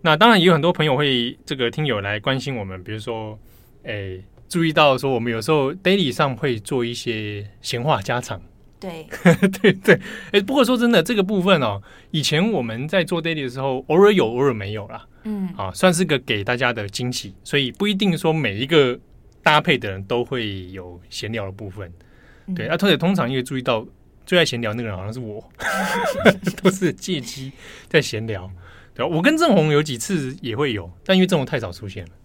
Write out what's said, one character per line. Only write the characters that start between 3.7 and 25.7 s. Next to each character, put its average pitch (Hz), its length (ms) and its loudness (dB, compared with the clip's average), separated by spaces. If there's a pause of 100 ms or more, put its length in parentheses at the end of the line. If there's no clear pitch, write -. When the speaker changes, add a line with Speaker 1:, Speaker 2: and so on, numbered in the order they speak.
Speaker 1:
哎， 98 320 -8 (300)
注 170 160 0
意 160 80 0
到 151 240 4
说 135 140 -2
我 123 100 0
们 120 100 -4
有 113 120 -4
时 131 80 -4
候 143 240 2
daily 185 360 0
上 135 240 0
会 120 240 -2
做 123 240 -4
一 120 120 -4
些 107 520 -6 (140)
闲 120 220 -6
话 131 180 2
家 120 180 -2
常。 113 220 -8 (400)
Speaker 2:
对。 165 260 -12 (220)
Speaker 1:
<laughs> 190 320 2
对， 202 140 6
对。 - 260 4 (320)
哎， 208 80 4
不 202 140 -4
过 277 100 6
说 254 100 2
真 240 160 2
的， 196 120 4
这 240 120 -2
个 202 80 0
部 190 200 0
分 180 180 4
哦， 101 220 -2 (280)
以 156 120 -2
前 170 300 2
我 156 100 0
们 117 260 -6
在 185 160 0
做 170 180 -2
daily 160 200 -2
的 131 80 -4
时 127 100 -10
候， 131 280 -2
偶 170 140 6
尔 202 80 10
有， 175 160 4
偶 123 160 0
尔 139 120 4
没 101 180 -6
有 107 160 -8
啦。 117 180 -16 (180)
Speaker 2:
嗯。 202 300 -6
Speaker 1:
啊， 95 200 -6
算 180 180 4
是 170 100 2
个 143 180 2
给 104 220 -2
大 123 140 -2
家 123 160 0
的 107 160 -6
惊 123 240 -4
喜， 104 220 -8 (100)
所 - 140 0
以 131 140 0
不 202 140 -2
一 208 80 0
定 190 220 2
说 160 160 0
每 127 240 0
一 117 80 -4
个 139 340 4 (440)
搭 151 180 6
配 151 160 2
的 110 140 -4
人 95 140 -8
都 120 200 0
会 104 460 -6
有 90 280 -16 (120)
闲 - 200 -8
聊 110 140 -6
的 95 80 -10
部 104 160 -12
分。 90 240 -14 (540)
Speaker 2:
嗯。 190 80 -6
Speaker 1:
对， 110 140 -6
啊， - 40 -2
而 170 60 -2
且 185 180 4
通 180 180 2
常 151 140 0
因 131 80 -2
为 131 60 -2
注 131 160 -6
意 - 20 -4
到 123 260 0 (380)
最 180 140 2
爱 160 80 4
闲 123 160 -4
聊 107 100 -2
那 120 100 -6
个 113 60 -6
人 98 80 -6
好 90 60 -10
像 104 100 -8
是 127 80 -10
我， 107 240 -12 (560)